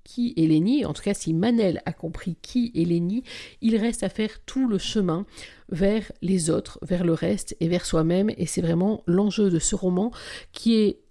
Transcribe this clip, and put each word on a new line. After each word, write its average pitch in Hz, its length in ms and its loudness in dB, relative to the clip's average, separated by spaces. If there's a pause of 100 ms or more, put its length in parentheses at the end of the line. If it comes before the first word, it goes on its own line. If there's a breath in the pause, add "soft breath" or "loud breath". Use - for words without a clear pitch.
qui - 320 -4
est 160 120 4
Lenny, 185 380 4
en 147 80 -4
tout - 100 -10
cas 202 100 0
si 165 220 -2
Manel 214 500 2
a 170 80 -4
compris 170 480 -8
qui 240 320 -2
est 165 100 0
Lenny, 175 380 0 (400 loud breath)
il 226 160 2
reste 226 240 0
à 196 80 -2
faire - 380 -6
tout 262 200 -2
le 202 120 0
chemin 190 480 -2 (420 loud breath)
vers 196 420 0 (120)
les 180 260 0
autres, - 320 -2
vers 175 220 -2
le 165 100 2
reste 180 460 -2
et 165 80 0
vers 175 180 0
soi-même, 175 500 2
et 170 120 -4
c'est - 160 -2
vraiment 175 420 0
l'enjeu 196 460 2
de 165 80 2
ce - 160 0
roman 190 360 0 (400 loud breath)
qui 226 260 2
est 208 340 2